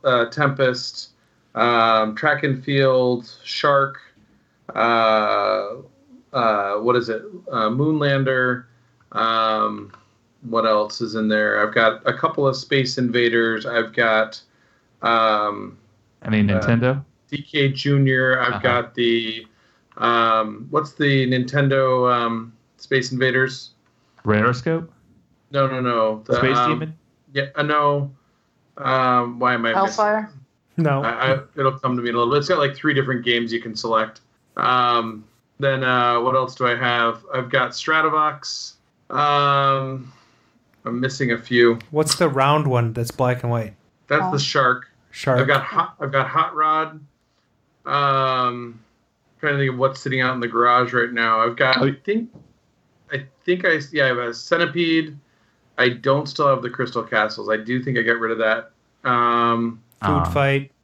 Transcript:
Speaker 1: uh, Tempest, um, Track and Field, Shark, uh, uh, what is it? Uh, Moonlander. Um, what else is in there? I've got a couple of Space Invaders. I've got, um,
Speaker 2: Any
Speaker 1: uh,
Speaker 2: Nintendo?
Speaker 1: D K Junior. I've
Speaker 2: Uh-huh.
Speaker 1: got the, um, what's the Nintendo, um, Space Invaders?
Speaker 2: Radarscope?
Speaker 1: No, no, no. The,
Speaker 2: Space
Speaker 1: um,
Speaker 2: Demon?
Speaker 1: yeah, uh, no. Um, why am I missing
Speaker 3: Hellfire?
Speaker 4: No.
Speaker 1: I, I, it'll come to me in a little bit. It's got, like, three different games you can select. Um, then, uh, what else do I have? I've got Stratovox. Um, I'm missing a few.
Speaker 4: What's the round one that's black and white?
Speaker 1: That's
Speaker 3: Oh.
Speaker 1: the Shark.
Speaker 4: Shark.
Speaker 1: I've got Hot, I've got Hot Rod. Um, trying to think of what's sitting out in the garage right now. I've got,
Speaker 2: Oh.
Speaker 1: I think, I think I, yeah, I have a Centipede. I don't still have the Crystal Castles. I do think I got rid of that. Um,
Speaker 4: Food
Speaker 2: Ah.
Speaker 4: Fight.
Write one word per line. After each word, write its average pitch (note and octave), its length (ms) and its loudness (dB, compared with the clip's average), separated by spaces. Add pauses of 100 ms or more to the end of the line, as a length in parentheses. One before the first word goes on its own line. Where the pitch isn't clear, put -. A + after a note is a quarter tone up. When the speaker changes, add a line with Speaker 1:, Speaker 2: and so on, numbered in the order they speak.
Speaker 1:
uh, B2 240 2
Tempest, C3+ 840 -2 (440)
um, A2+ 640 2
Track D3 260 0
and C3+ 220 -2
Field, B2+ 640 2 (140)
Shark, C#3 560 0 (760)
uh, G#2+ 1000 2 (560)
uh, G#2 440 0
what A#2+ 200 2
is A2+ 120 -2
it? A2 140 -6 (280)
Uh, A2+ 200 -2
Moonlander. C3+ 960 0 (480)
Um, G#2+ 800 -2 (500)
what A2+ 220 -2
else G#2+ 360 0
is G#2+ 160 -6
in G#2+ 120 0
there? G#2+ 380 2
I've G#2+ 80 -8
got A2 320 4
a A#2+ 100 0
couple D3 300 0
of C3+ 100 2
Space C3+ 420 -2
Invaders. A#2 680 2
I've A2+ 260 -2
got, A2 480 0 (600)
um, G#2 760 0 (460)
Speaker 2:
Any G#2+ 180 2
Speaker 1:
uh, G2+ 200 4
Speaker 2:
Nintendo? B2 440 2 (260)
Speaker 1:
D D3 120 -8
K C#3+ 300 0
Junior. C3 680 2
I've A#2+ 140 0
Speaker 2:
Uh-huh. G2+ 60 -4
Speaker 1:
got A#2+ 340 0
the, A#2 520 -2 (500)
um, A2+ 760 0
what's D3 220 -4
the C#3 340 0
Nintendo, B2+ 840 0
um, A#2 400 -2 (240)
Space B2+ 360 -2
Invaders? C3 580 -2 (540)
Speaker 2:
Radarscope? B2+ 640 0 (640)
Speaker 1:
No, C#3 160 2
no, C3 140 -2
no. A2 460 0
The, B2 100 0
Speaker 2:
Space B2+ 200 2
Speaker 1:
um, B2 160 2
Speaker 2:
Demon? D#3+ 240 -6 (360)
Speaker 1:
yeah, C#3 140 -4 (100)
uh, D3+ 60 -2
no. D3 480 0 (680)
Um, B2+ 640 0
why B2 140 2
am A#2 120 -2
I A2+ 40 2
missing A2 40 0 (100)
Speaker 3:
Hellfire? G#3 460 0 (460)
Speaker 4:
No. C#3+ 260 2
Speaker 1:
I, A#2+ 320 0
I, C3+ 40 -2 (180)
it'll C3+ 220 0
come B2+ 180 -2
to A#2+ 60 -4
me A#2+ 80 -2
in A#2 40 -2
a A#2+ 40 2
little A#2+ 140 2
bit. D3 60 4
It's C#3+ 100 -2
got, F3 100 2
like, C#3 180 0
three D3+ 180 -2
different B2+ 300 -2
games A#2+ 280 0
you A#2 80 -2
can A2+ 160 -12
select. A2 440 -2 (360)
Um, A#2+ 680 0 (360)
then, C3+ 240 0
uh, A#2+ 360 2
what B2+ 140 0
else B2+ 200 0
do B2+ 120 -2
I A#2+ 80 2
have? A#2+ 480 0 (100)
I've B2+ 180 -4
got B2+ 200 0
Stratovox. D#3 1000 -2 (380)
Um, C#3 1040 0 (720)
I'm A#2+ 160 -6
missing C3 320 -2
a A#2 60 -2
few. A#2+ 400 4 (120)
Speaker 4:
What's D3+ 260 0
the E3+ 120 2
round C#3 380 2
one A#2+ 280 2
that's A#2+ 160 -4
black B2 320 -2
and A#2+ 100 -4
white? A2 220 -4 (340)
Speaker 1:
That's D#3 160 0
Speaker 3:
Oh. F3+ 80 -2
Speaker 1:
the C#3+ 60 -2
Shark. C3 480 0 (240)
Speaker 4:
Shark. B2+ 300 0
Speaker 1:
I've C3+ 60 2
got C#3 160 2
Hot, - 380 -4
I've C3+ 120 -6
got C3+ 160 0
Hot D#3+ 280 -2
Rod. D#3 440 0 (840)
Um, C3 960 0 (600)
trying D3 140 0
to C#3 40 0
think C3+ 140 0
of B2+ 60 -6
what's C3+ 220 0
sitting C3 200 -4
out B2+ 140 0
in B2 60 -4
the A#2+ 80 -4
garage A#2+ 440 2
right A#2+ 200 0
now. A2+ 280 2
I've A#2+ 160 0
got, C3 220 2
Speaker 2:
Oh. C3+ 80 2
Speaker 1:
I C#3 60 0 (120)
think, A3+ 260 -4 (840)
I C#3 120 -8 (200)
think F3+ 200 0
I, D#3+ 160 2 (120)
yeah, D3 120 2
I C3 40 4
have B2 100 0
a A#2+ 160 -6
Centipede. E3 840 0 (600)
I B2 120 4
don't C#3 380 0
still D3 200 -2
have C3 140 0
the A#2+ 80 -8
Crystal A#2+ 320 -6
Castles. G#2+ 460 -4
I A2 80 0
do A#2+ 260 -4
think B2 160 -2
I A2 40 0
got A#2 160 0
rid A2+ 140 -4
of A2 60 -4
that. A2+ 320 -2 (380)
Um, A#2 720 0 (220)
Speaker 4:
Food G2 80 0
Speaker 2:
Ah. F2 200 0
Speaker 4:
Fight. C#3 400 0 (140)